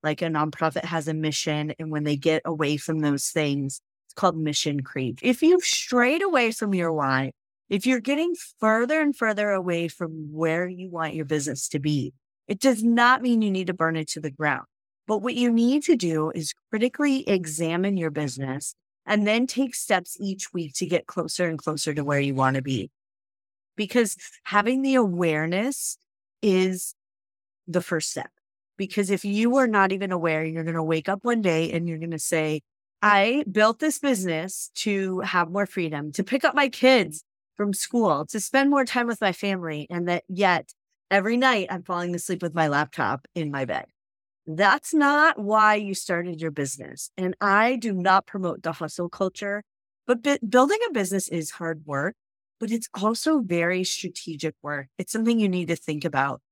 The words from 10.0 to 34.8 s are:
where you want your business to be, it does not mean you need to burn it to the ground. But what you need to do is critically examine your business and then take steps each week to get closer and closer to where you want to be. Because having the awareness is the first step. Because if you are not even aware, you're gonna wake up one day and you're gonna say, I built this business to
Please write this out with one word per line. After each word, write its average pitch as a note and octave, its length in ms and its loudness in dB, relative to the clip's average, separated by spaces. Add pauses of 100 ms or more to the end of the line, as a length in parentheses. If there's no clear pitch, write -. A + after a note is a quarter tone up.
where D#3+ 360 0
you F#3 200 -10
want E3 280 -6
your D#3 100 -4
business C#3+ 440 -4
to D3 100 -2
be, C#3+ 340 -2 (340)
it G3+ 120 -4
does A3+ 240 2
not A#3+ 400 4
mean A#3+ 180 2
you G#3 80 2
need F#3+ 160 -2
to F3+ 80 -4
burn E3 220 0
it D#3 140 -4
to D#3 120 -8
the D3+ 80 -6
ground. C#3+ 360 -2 (420)
But G#3 160 0
what A#3+ 100 -2
you A#3+ 180 2
need A#3+ 340 4
to E4 100 6
do D#3+ 400 0
is D#3+ 180 -6 (160)
critically C4 580 0
examine E3+ 720 0
your D#3+ 140 -2
business C#3 640 -6 (280)
and G#3 220 2
then A#3 220 2
take B3+ 260 -2
steps - 460 -4
each G3 340 -8
week D#3+ 220 -6
to F#3 100 -2
get E3 220 -2
closer E3+ 420 -4
and D#3+ 80 -4
closer D3+ 380 -4
to D3 80 -4
where C#3+ 160 0
you C#3 160 0
want C3 200 2
to C3+ 60 -2
be. C3 300 -4 (840)
Because G#3+ 400 0 (280)
having A#3 400 2
the C4+ 100 2
awareness F3+ 1040 0 (460)
is F#3 500 2 (760)
the F3 140 0
first - 300 -4
step. - 180 -8 (480)
Because G3 320 -2
if G3+ 160 0
you A3 300 2
are C4 120 4
not G3 240 4
even G3 200 -2
aware, D#3+ 340 0
you're D#3+ 180 -4
gonna E3 200 -2
wake D#3+ 260 0
up G3 140 -4
one A#3 180 0
day E3 300 2
and E3+ 180 -2
you're D#3+ 80 -6
gonna E3 220 -6
say, D#3 420 -2 (400)
I G#3+ 500 4
built G#3+ 280 4
this D#4 180 0
business F#3 800 -2
to F#3+ 460 -2